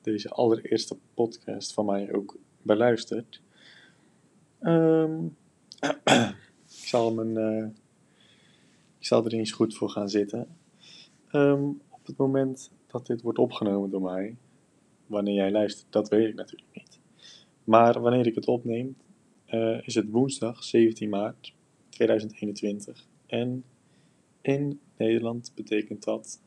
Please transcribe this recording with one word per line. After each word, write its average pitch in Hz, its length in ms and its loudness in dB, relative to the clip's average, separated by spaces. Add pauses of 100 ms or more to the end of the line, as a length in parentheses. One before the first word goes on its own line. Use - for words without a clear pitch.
deze 107 280 -4
allereerste 113 680 0 (180)
podcast 110 580 -6
van 107 120 -2
mij 101 280 -2
ook 101 260 -6 (240)
beluistert. 110 800 0 (1160)
Ehm, 160 640 2
<clears throat> - 800 -8 (720)
ik - 100 -18
zal 117 300 0
mijn, 113 220 -4
eh, 110 300 -2 (1300)
ik - 80 -14
zal 117 180 4
er 113 80 -4
eens 110 200 -4
goed 110 240 0
voor 104 140 -4
gaan 101 180 -6
zitten. 104 400 -2 (840)
Ehm, 143 340 4 (240)
op - 180 -20
het 135 100 -14
moment 135 540 0 (160)
dat 123 200 -10
dit 117 160 -4
wordt 117 160 -4
opgenomen 101 520 0
door 98 120 -4
mij, 95 340 -6 (680)
wanneer 101 280 0
jij 98 160 2
luistert, 104 420 -2
dat 107 160 0
weet 110 200 4
ik 107 60 -6
natuurlijk - 380 -16
niet. - 260 -20 (680)
Maar 117 360 6
wanneer 120 260 2
ik 113 80 0
het - 120 -4
opneem, 123 500 -2 (480)
eh, 113 420 -2
is 117 80 -8
het 107 160 0
woensdag 117 540 -2
zeventien 113 440 2
maart 104 460 -4 (340)
tweeduizend 110 460 0
eenentwintig. 104 720 -8 (200)
En 123 380 -6 (800)
in 139 360 -2 (160)
Nederland 117 580 -2
betekent 107 500 -6
dat - 420 -8